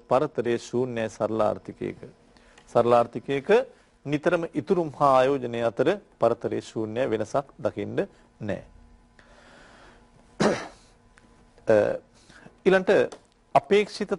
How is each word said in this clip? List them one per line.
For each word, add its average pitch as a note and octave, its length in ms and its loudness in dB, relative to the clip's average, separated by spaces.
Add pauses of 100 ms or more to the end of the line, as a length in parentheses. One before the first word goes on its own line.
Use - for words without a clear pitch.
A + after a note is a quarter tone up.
පරතරය B2 480 0
ශූන්‍යයි A#2+ 520 -4
සරල A2 320 -4
ආර්ථිකයක. G2 580 -6 (680)
සරල A#2+ 280 2
ආර්ථිකයක A#2+ 560 0 (560)
නිතරම E3 380 -2 (100)
ඉතුරුම් E3 400 -2
හා C#3+ 220 4
ආයෝජනය C3 480 0
අතර A#2+ 240 0 (300)
පරතරය A#2 440 -2
ශූන්‍ය A2 480 -6
වෙනසක් A2 380 -4 (100)
දකින්න G#2+ 400 -6 (400)
නෑ. G2 240 -8 (1800)
<clears throat> - 40 2 (1200)
අ, A2 80 6 (840)
ඊළඟට F#3 320 2 (640)
අපේක්ෂිත G3+ 640 0